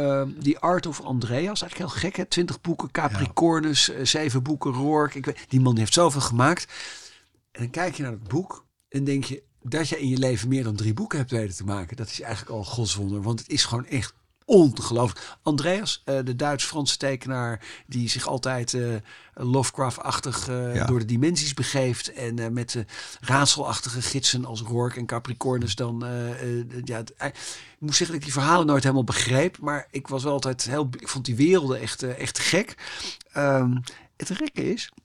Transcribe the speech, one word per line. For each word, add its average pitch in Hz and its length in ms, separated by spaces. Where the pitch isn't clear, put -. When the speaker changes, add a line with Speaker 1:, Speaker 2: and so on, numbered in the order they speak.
Speaker 1:
The 143 180
Art 175 260
of 151 160
Andreas. 131 600
Eigenlijk 175 160
heel - 100
gek, 175 140
hè? 180 100
Twintig 170 360
boeken, 165 300
Capricornus, 156 920
Speaker 2:
Ja. - 80
Speaker 1:
eh, 131 120
zeven 135 380
boeken, 147 280
Rourke. 147 460
Ik 131 80
weet, - 220
die 131 140
man 123 160
heeft 110 160
zoveel 147 280
gemaakt. 123 460
En - 100
dan 120 80
kijk 170 260
je 147 80
naar 127 80
het 110 160
boek 151 380
en 139 140
denk 139 200
je - 200
dat 151 260
je 160 100
in 139 100
je 127 80
leven 123 320
meer 131 140
dan 107 120
drie 107 180
boeken 175 240
hebt 127 140
weten 107 240
te - 80
maken. 101 340
Dat 113 100
is - 140
eigenlijk 113 340
al 107 80
godswonder, 101 580
want 113 180
het - 100
is - 160
gewoon 120 200
echt - 280
ongelooflijk. 123 1000
Andreas, 165 640
eh, 135 180
de 123 120
Duits-Franse 143 640
tekenaar 127 680
die 120 220
zich 123 180
altijd, 131 460
eh, 123 80
Lovecraft-achtig, 131 1000
eh, 123 260
Speaker 2:
Ja. 120 100
Speaker 1:
door 123 140
de 113 60
dimensies 147 480
begeeft 131 600
en, 120 260
eh, 113 100
met, 120 260
eh, 120 60
raadselachtige 127 800
gidsen 127 440
als 117 160
Rourke 120 380
en 120 60
Capricornus 120 680
dan, 117 300
eh, 120 540
eh, 120 60
ja, 123 140
het, 113 160
eh, 139 140
ik 143 80
moet 151 160
zeggen 175 120
dat 160 80
ik 143 80
die 139 180
verhalen 165 260
nooit 139 160
helemaal 135 200
begreep, 131 560
maar 147 320
ik 135 160
was 131 160
wel 147 100
altijd 131 300
heel, 139 260
ik - 80
vond 127 180
die 123 100
werelden 139 440
echt, 117 240
eh, 127 160
echt - 200
gek. - 360
Ehm, 135 460
het - 160
gekke 190 400
is, - 180